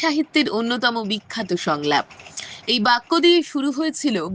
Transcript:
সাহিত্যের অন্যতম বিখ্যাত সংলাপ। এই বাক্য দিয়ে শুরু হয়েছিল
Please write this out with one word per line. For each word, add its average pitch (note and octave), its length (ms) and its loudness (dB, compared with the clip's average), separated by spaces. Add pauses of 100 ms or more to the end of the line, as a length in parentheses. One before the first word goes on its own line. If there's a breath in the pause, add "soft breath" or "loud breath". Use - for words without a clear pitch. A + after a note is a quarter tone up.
সাহিত্যের D4+ 440 2 (120)
অন্যতম A#3 380 0 (140)
বিখ্যাত G#3 400 -6 (160)
সংলাপ। D3 380 0 (680 loud breath)
এই A#3+ 160 2
বাক্য A#3+ 220 2 (140)
দিয়ে F4 140 6 (140)
শুরু C#4+ 160 -2 (100)
হয়েছিল D4 380 -2 (180)